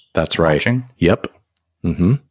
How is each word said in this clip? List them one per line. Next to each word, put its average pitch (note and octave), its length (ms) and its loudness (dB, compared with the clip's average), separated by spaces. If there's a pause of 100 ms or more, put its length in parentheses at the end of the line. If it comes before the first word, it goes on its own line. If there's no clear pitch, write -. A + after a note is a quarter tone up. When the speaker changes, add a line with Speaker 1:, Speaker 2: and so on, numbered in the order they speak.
(140)
Speaker 1:
That's D#2+ 240 -2
right. D#2+ 180 2
Speaker 2:
watching. B2+ 420 -2
Speaker 1:
Yep. F2 300 0 (580)
Mm-hmm. F2 300 0 (160)